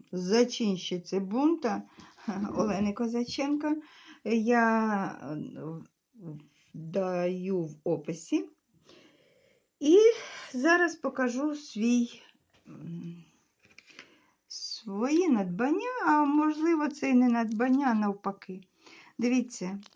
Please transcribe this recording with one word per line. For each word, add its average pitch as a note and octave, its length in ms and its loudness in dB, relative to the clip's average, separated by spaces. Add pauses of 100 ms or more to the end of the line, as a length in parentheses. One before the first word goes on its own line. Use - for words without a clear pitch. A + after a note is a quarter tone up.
(120)
зачинщиці F#3+ 1080 0
бунта A3+ 640 0 (440)
<laughs> G3+ 300 -4
Олени G#3 360 0
Козаченко C4+ 840 -2 (480)
я, A3 840 2 (160)
е, D3+ 160 -8 (1400)
даю F3+ 880 -2
в D3+ 220 -6
описі. E3+ 680 -2 (1300)
І D4+ 180 8 (560)
зараз D#4+ 420 2
покажу C4 600 -2
свій, A#3+ 680 -2 (460)
м, E3+ 560 -14 (1200)
свої C4 840 -2
надбання, C#4+ 800 0
а D4+ 180 4
можливо, D4+ 600 2
це C4+ 220 -4
і C4+ 40 4
не B3 140 6
надбання, A#3 600 2
а A#3 60 2
навпаки. G3 680 -2 (560)
Дивіться, A3 640 -2 (160)